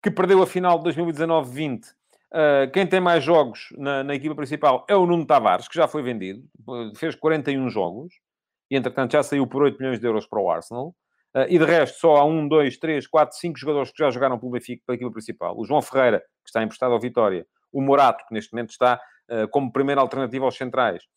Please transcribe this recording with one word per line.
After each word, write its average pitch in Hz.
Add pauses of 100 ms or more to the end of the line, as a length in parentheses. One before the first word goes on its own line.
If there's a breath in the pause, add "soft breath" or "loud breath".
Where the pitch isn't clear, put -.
que 202
perdeu 185
a 180
final 180
de 151
dois 156
mil 170
e 165
dezanove 151
vinte, 139 (440)
ah, 143
quem 190
tem 185
mais 170
jogos 143
na, 139
na 143
equipa 147
principal 147
é 202
o 180
Nuno 170
Tavares, 110
que -
já 160
foi 147
vendido, 110 (260)
ah, 117
fez 160
quarenta 151
e 135
um 131
jogos, 110 (560)
e 135
entretanto 127
já 151
saiu 139
por 135
oito 139
milhões 131
de 113
euros 110
para 107
o 92
Arsenal. 120 (380)
Ah, 131
e 175
de 156
resto, 156
só 156
há 143
um, 156
dois, 151
três, 151
quatro, 151
cinco 165
jogadores 139
que -
já 143
jogaram 127
pelo 123
Benfica, 123
pela 123
equipa 117
principal. 101
O 110
João 139
Ferreira, 127
que -
está 113
emprestado 117
ao 117
Vitória. 104 (260)
O 139
Morato, 139
que 113
neste 110
momento 117
está, 123 (280 loud breath)
ah, 110
como 135
primeira 139
alternativa 131
aos 123
centrais. 120 (120)